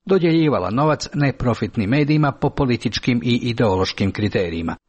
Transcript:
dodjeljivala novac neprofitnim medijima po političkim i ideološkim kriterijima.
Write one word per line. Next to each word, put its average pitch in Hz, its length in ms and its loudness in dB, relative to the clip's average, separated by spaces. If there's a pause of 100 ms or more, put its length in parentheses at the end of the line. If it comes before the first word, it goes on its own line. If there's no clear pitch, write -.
dodjeljivala 160 640 2
novac 143 440 0
neprofitnim 120 760 -2
medijima 147 420 2
po 135 180 -2
političkim 120 720 -2
i 120 200 2
ideološkim 101 680 0
kriterijima. 92 640 -2 (140)